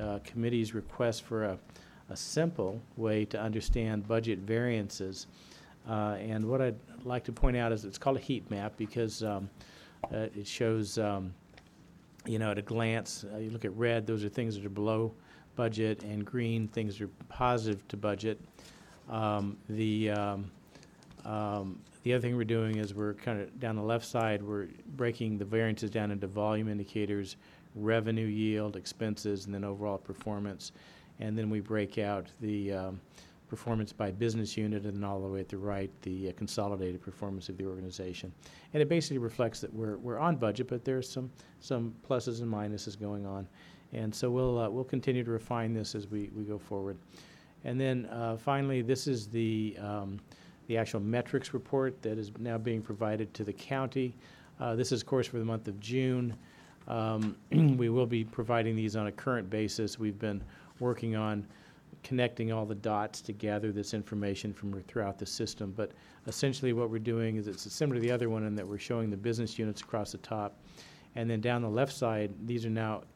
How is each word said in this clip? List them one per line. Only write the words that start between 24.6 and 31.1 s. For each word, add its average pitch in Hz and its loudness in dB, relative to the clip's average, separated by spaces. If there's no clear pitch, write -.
breaking 117 0
the 101 0
variances 110 2
down 107 0
into 101 -2
volume 107 2
indicators, 101 -2
revenue 110 2
yield, 107 2
expenses, 104 -2
and 101 -4
then 101 -2
overall 101 -2
performance. 101 -6